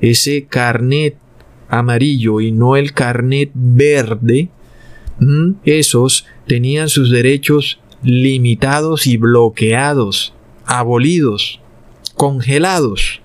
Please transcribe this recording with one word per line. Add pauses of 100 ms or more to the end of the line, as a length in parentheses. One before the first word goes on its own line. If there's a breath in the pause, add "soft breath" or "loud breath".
ese
carnet (520)
amarillo
y
no
el
carnet
verde, (680 soft breath)
¿m? (100)
Esos (200 soft breath)
tenían
sus
derechos (240)
limitados
y
bloqueados, (320)
abolidos, (540)
congelados.